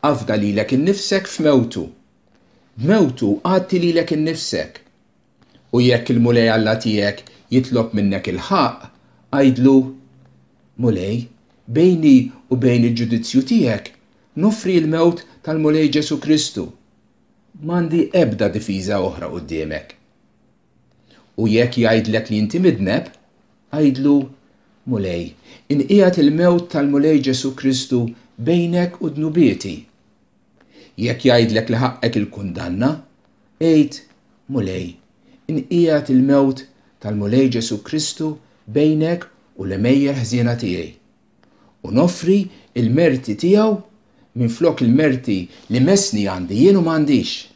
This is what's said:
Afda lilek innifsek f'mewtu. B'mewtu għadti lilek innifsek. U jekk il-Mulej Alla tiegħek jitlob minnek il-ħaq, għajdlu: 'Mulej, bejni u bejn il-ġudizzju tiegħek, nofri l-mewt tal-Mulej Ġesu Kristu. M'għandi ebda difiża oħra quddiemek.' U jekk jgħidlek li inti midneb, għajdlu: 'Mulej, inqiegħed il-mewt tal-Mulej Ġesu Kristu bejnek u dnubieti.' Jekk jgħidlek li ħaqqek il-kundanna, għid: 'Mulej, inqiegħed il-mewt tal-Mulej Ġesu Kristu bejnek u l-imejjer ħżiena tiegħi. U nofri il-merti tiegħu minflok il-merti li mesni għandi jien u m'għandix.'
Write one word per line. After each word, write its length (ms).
Afda 360
lilek 380
innifsek 500
f'mewtu. 640
B'mewtu 640
għadti 400
lilek 320
innifsek. 680
U 100
jekk 320
il-Mulej 400
Alla 240
tiegħek 440
jitlob 400
minnek 400
il-ħaq, 640
għajdlu: 440
'Mulej, 500
bejni 500
u 60
bejn 340
il-ġudizzju 600
tiegħek, 360
nofri 420
l-mewt 440
tal-Mulej 520
Ġesu 240
Kristu. 460
M'għandi 460
ebda 380
difiża 480
oħra 320
quddiemek.' 640
U 100
jekk 340
jgħidlek 480
li 140
inti 160
midneb, 500
għajdlu: 440
'Mulej, 380
inqiegħed 520
il-mewt 500
tal-Mulej 540
Ġesu 300
Kristu 460
bejnek 640
u 80
dnubieti.' 760
Jekk 300
jgħidlek 440
li 100
ħaqqek 400
il-kundanna, 680
għid: 320
'Mulej, 380
inqiegħed 640
il-mewt 520
tal-Mulej 560
Ġesu 260
Kristu 520
bejnek 600
u 80
l-imejjer 520
ħżiena 400
tiegħi. 360
U 100
nofri 460
il-merti 640
tiegħu 380
minflok 460
il-merti 560
li 120
mesni 440
għandi 360
jien 180
u 20
m'għandix.' 540